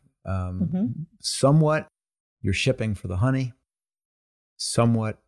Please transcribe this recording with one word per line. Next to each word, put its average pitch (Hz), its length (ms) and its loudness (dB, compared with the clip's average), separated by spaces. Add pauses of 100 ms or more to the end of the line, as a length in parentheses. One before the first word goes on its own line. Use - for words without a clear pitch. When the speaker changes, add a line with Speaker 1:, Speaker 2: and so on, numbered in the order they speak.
(260)
Speaker 1:
Um, 92 360 -4
Speaker 2:
Mm-hmm. 185 240 0 (360)
Speaker 1:
somewhat 151 640 2 (540)
your 98 120 0
shipping 110 420 0
for - 120 -10
the 92 100 -4
honey, 131 360 0 (1040)
somewhat 113 720 0